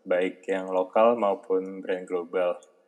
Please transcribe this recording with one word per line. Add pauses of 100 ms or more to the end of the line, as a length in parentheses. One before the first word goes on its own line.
baik
yang
lokal
maupun
brand
global. (300)